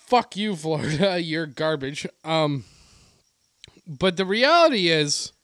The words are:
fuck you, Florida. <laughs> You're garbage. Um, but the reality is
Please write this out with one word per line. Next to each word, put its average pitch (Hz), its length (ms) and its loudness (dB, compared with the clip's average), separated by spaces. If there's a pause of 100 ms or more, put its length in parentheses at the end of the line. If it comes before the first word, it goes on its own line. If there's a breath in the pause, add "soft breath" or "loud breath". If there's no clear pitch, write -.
fuck 233 320 0
you, 208 180 -2
Florida. 156 640 0
<laughs> 175 40 -2
You're 165 240 -4
garbage. 156 580 -4 (180)
Um, 151 420 0 (1200 soft breath)
but 175 300 -2
the 190 80 -2
reality 247 640 4
is 151 420 0 (120)